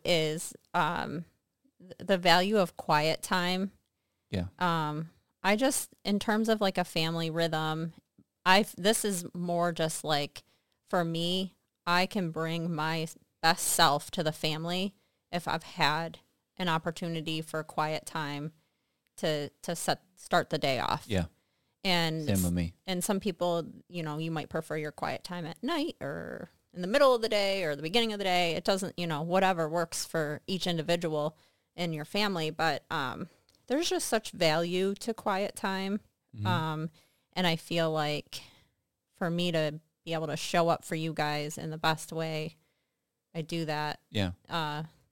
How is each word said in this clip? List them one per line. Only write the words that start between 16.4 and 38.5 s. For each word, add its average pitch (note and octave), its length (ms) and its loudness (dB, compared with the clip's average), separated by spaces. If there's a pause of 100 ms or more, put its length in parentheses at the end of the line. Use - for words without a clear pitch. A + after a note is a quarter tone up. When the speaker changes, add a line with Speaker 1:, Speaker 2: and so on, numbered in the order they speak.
Speaker 1:
an F#3 120 -2
opportunity D#3+ 720 -2
for D#3 200 -4
quiet D#3 440 -2
time D3 460 -4 (640)
to, D3+ 320 -2 (120)
to F3 140 -4
set, - 260 -2 (140)
start - 340 0
the - 80 -2
day C3+ 200 2
off. - 280 -2
Speaker 2:
Yeah. F#2 180 2 (600)
Speaker 1:
And E3 420 2
Speaker 2:
Same C3 100 2
Speaker 1:
s-, F#2 80 2
Speaker 2:
with F2 80 2
me. F2 220 0 (120)
Speaker 1:
and F3+ 180 -2
some G3 160 0
people, F3 440 0 (240)
you F3 140 -8
know, D3+ 160 -6
you D#3+ 120 -4
might D#3+ 180 -4
prefer D#3+ 280 -4
your D3+ 160 -4
quiet - 320 -6
time F3 200 -8
at - 180 -10
night D#4 380 -2
or - 500 -8 (240)
in F3+ 60 -10
the F3+ 80 -4
middle C4+ 260 6
of A#3 60 2
the A3 80 0
day G3 360 0
or D3+ 100 0
the C#3+ 80 -6
beginning G#3+ 300 2
of G#3 60 -6
the G3+ 60 -2
day. F3+ 280 4
It E3 120 -4
doesn't, F#3+ 340 0
you F3 80 -2
know, D#3 160 -2
whatever F3 460 2
works E3 380 -2
for D3+ 400 -2
each F#3 200 -2
individual D#3+ 720 0 (380)
in E3+ 180 -2
your D3+ 120 -6
family. F#3+ 460 0
But, D#3 400 0
um, D3 380 -4 (380)
there's D#4 240 0
just F4+ 180 -2
such A3 220 0
value F3+ 640 2
to - 180 -4
quiet G3+ 420 -2
time. G3 440 -2 (360)
Speaker 2:
Mm-hmm. A2 100 -6
Speaker 1:
Um, D#3+ 440 0 (440)
and F#3 120 0
I E3 100 4
feel E3 340 0
like D3+ 520 -4 (760)